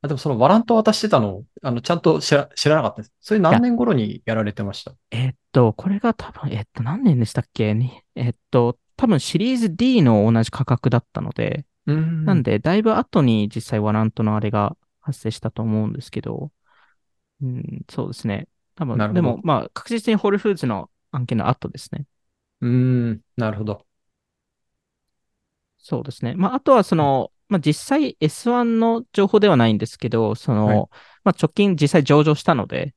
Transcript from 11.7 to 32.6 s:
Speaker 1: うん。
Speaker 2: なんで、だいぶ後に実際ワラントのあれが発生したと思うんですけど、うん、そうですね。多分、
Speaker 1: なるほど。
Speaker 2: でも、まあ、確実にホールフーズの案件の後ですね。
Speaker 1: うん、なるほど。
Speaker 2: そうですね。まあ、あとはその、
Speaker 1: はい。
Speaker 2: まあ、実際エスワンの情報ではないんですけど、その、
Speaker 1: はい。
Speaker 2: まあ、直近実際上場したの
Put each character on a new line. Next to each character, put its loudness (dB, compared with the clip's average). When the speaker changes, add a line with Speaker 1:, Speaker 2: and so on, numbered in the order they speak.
Speaker 1:
う 0
ん。 -2
Speaker 2:
な 2
ん 2
で、 0
だ 0
い 2
ぶ 2
後 0
に 2
実 -6
際 -4
ワ 0
ラ 2
ン 0
ト -4
の 0
あ -2
れ -2
が -2
発 -8
生 -6
し -12
た -6
と -10
思 -2
う -4
ん -6
で -10
す -18
け -8
ど、 -10
う -8
ん、 -10
そ -8
う -10
で -12
す -10
ね。 -6
多 -8
分、 -4
Speaker 1:
な 0
る -4
ほ -4
ど。 2
Speaker 2:
で -
も、 0
ま 0
あ、 -18
確 -16
実 -2
に 2
ホ 0
ー 2
ル 0
フ -2
ー 0
ズ -8
の -4
案 -4
件 -2
の -2
後 -2
で -14
す -16
ね。 -10
Speaker 1:
う -2
ん、 0
な -2
る -8
ほ -8
ど。 -8
Speaker 2:
そ -8
う -12
で -12
す -10
ね。 -6
ま 0
あ、 -6
あ -4
と 2
は 6
そ 0
の、 2
Speaker 1:
は -6
い。 -16
Speaker 2:
ま 0
あ、 0
実 -2
際 -2
エ 0
ス -6
ワ 2
ン 0
の 0
情 2
報 4
で 4
は 4
な 4
い 4
ん 0
で -4
す -16
け -6
ど、 0
そ -4
の、 2
Speaker 1:
は 4
い。 4
Speaker 2:
ま 2
あ、 -2
直 2
近 2
実 2
際 4
上 4
場 2
し -14
た 2
の -2